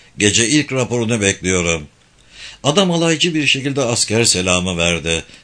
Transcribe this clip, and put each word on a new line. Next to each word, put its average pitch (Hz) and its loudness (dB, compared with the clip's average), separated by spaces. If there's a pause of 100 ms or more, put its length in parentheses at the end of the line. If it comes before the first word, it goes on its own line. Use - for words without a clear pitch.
(180)
Gece 104 2
ilk 147 0
raporunu 120 -2
bekliyorum. 87 0 (800)
Adam 202 2
alaycı 165 0
bir 147 0
şekilde 139 0
asker 117 0
selamı 90 0
verdi. 82 -2 (200)